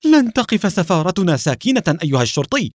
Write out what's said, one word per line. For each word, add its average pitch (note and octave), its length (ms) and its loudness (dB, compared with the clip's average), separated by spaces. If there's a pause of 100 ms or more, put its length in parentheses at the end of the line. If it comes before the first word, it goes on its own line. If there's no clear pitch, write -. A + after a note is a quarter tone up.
لن D4 280 4
تقف A3 400 0
سفارتنا F3 640 0
ساكنة D#3+ 640 -2
أيها C3+ 200 0
الشرطي C#3+ 560 -2